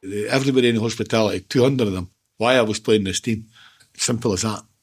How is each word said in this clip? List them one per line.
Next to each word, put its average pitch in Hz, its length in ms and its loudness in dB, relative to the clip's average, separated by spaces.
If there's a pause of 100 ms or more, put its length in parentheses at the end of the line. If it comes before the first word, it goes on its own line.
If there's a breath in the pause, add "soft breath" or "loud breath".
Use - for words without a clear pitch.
the, 104 260 -6
everybody 131 420 2
in 117 60 2
the 107 40 0
hospitality, 110 680 -2
two 127 140 2
hundred 127 240 2
of 98 80 -2
them, 90 160 -8 (280)
why 120 180 2
I 123 60 6
was 107 180 -2
playing 110 240 2
this 92 160 -4
team. 110 260 -4 (500 soft breath)
Simple 117 360 -2
as 92 100 -2
that. 110 200 -4 (200)